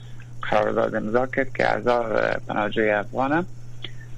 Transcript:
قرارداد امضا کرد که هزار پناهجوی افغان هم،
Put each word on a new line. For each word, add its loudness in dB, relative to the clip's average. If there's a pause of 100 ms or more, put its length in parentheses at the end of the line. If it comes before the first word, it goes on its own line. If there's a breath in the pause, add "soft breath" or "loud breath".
(420 loud breath)
قرارداد 2
امضا 2
کرد -2
که 2
هزار 2 (100)
پناهجوی 0
افغان 0
هم، 2 (720 loud breath)